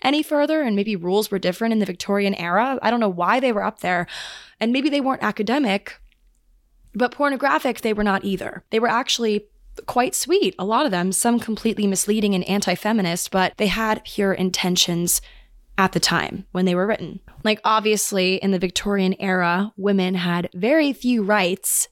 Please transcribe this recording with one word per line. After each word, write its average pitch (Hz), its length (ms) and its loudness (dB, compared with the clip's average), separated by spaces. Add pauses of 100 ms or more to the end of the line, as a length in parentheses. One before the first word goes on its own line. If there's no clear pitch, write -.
any 294 200 2
further, 302 380 0
and 233 160 0
maybe 208 200 0
rules 185 340 0
were 196 80 -2
different 180 340 0
in 220 60 2
the 196 80 2
Victorian 196 480 -2
era. 214 480 0
I 214 80 2
don't 240 100 2
know 220 80 2
why 185 320 2
they 247 120 2
were 202 120 -2
up 202 160 -6
there, 180 260 -2 (540)
and 226 100 2
maybe 277 200 2
they 285 100 2
weren't 262 220 -2
academic, 208 760 0 (960)
but 240 180 0
pornographic 277 680 0
they 220 140 0
were 208 100 0
not 196 180 2
either. - 460 -6
They 220 120 0
were 233 80 2
actually 226 580 0 (400)
quite 247 280 0
sweet, 330 440 0
a 175 80 -4
lot 226 180 2
of 269 60 0
them, 185 200 0
some 233 300 2
completely 208 460 -2
misleading 202 480 0
and 180 100 0
anti-feminist, 190 840 0
but 185 260 0
they 208 120 0
had 214 360 -2
pure 196 300 0
intentions 180 880 0 (560)
at 190 140 2
the - 80 0
time - 520 -2
when 185 120 0
they 180 100 2
were 180 120 2
written. 196 340 -4 (240)
Like, 214 180 0
obviously, 208 760 2
in 196 140 0
the 185 80 2
Victorian 190 600 0
era, 185 560 0
women 190 380 2
had 175 400 -2
very 277 400 2
few 247 280 0
rights, 190 680 0